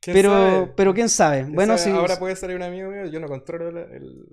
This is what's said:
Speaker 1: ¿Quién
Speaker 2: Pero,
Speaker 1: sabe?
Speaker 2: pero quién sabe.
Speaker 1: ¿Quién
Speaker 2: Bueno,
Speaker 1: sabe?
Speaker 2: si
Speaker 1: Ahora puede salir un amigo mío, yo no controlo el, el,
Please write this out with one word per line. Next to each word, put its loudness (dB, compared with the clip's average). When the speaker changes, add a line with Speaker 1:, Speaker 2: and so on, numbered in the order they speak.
Speaker 1:
¿Quién -2
Speaker 2:
Pero, 6
Speaker 1:
sabe? 4
Speaker 2:
pero 4
quién 0
sabe. 2
Speaker 1:
¿Quién -8
Speaker 2:
Bueno, 2
Speaker 1:
sabe? 0
Speaker 2:
si 2
Speaker 1:
Ahora 0
puede -4
salir -8
un -8
amigo -10
mío, -10
yo -8
no -10
controlo -8
el, -12
el, -16